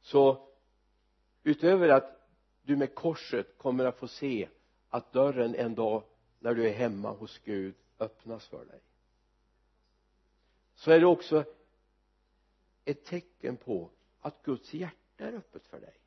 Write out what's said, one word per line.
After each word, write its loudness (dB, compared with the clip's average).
Så 2
utöver 2
att 2
du -2
med -2
korset -6
kommer -2
att -2
få -14
se -6
att -8
dörren 0
en -4
dag -2
när -2
du 0
är 0
hemma -6
hos -16
Gud -8
öppnas -10
för -18
dig, -20
så -4
är 10
det 8
också 2
ett -8
tecken -10
på -8
att -14
Guds -8
hjärta -14
är -10
öppet -18
för -20
dig. -20